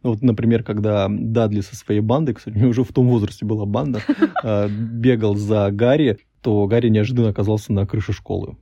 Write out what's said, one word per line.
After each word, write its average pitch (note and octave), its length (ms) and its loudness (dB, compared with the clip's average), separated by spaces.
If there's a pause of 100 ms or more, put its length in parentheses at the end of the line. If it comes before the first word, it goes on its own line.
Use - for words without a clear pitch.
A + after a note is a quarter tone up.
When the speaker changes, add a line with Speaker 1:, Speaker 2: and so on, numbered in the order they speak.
Speaker 1:
Ну B2 100 -2
вот, G#2+ 120 -4
например, A2+ 400 2
когда G#2 460 0
Дадли A2 520 -2
со - 140 -10
своей G#2 240 -2
бандой, B2 340 0
кстати, A2+ 220 -12
у G#2 40 -2
него B2 100 4
уже A#2+ 140 2
в - 80 -10
том B2+ 160 4
возрасте A2+ 380 0
была G#2+ 200 -2
банда, A#2+ 420 -2
Speaker 2:
<laughs> - 360 0
Speaker 1:
э, G#2 260 0
бегал A2+ 680 0
за G#2 360 0
Гарри, A#2+ 460 2 (240)
то G#2 240 0
Гарри A#2 240 2
неожиданно A2 400 2
оказался G#2 420 -2
на G2 140 0
крыше G#2 280 -4
школы. - 480 -8